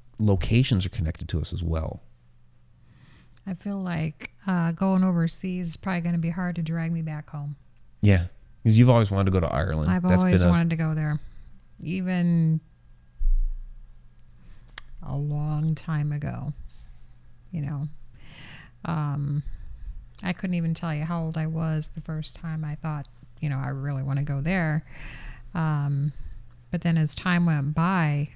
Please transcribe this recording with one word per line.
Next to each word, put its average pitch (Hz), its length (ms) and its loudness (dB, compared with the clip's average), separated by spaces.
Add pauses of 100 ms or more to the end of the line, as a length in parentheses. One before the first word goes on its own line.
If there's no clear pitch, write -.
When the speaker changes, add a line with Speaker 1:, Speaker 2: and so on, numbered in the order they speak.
(180)
Speaker 1:
locations 104 640 4
are 90 40 -4
connected 80 400 -4
to 82 120 -2
us 73 120 -4
as 87 100 -4
well. 82 400 -4 (1400)
Speaker 2:
I 196 80 -6
feel 202 260 -6
like, 165 520 -6 (140)
uh, 175 260 2
going 190 320 4
overseas 180 640 0
is 160 80 -8
probably 180 240 -4
gonna 170 180 0
be 165 120 0
hard 180 260 -2
to 170 60 -2
drag 165 300 -2
me 165 80 -2
back 156 300 -6
home. 147 240 -8 (480)
Speaker 1:
Yeah, 95 240 6 (380)
'cause 110 120 8
you've 123 140 10
always 113 200 6
wanted 98 160 2
to 95 40 4
go 92 100 4
to 80 60 2
Ireland. 78 440 0
Speaker 2:
I've 185 120 2
Speaker 1:
That's 180 200 4
Speaker 2:
always 180 180 6
Speaker 1:
been 175 80 6
a 175 40 8
Speaker 2:
wanted 170 180 4
to 165 60 0
go 160 180 0
there, 151 260 -2 (600)
even 175 800 2 (2500)
a 135 140 -6
long 151 580 -2
time 151 380 -4
ago. 143 400 -6 (960)
You 160 120 -6
know, 143 260 -6 (960)
um, 147 580 -2 (800)
I 180 100 -2
couldn't 180 220 -4
even 165 200 0
tell 160 200 -4
you 151 100 -4
how 170 180 -4
old 160 160 -4
I 156 80 -2
was 160 480 -2
the 160 60 -10
first 156 360 -8
time 156 280 -6
I 147 100 -6
thought, 151 340 -6 (320)
you 147 80 -2
know, 135 100 -2
I 131 100 -4
really 135 340 -4
wanna 139 220 0
go 143 160 -2
there. 160 440 0 (680)
Um, 143 580 0 (580)
but 170 120 -2
then 165 160 2
as 156 160 2
time 175 320 2
went 151 280 0
by, 160 600 2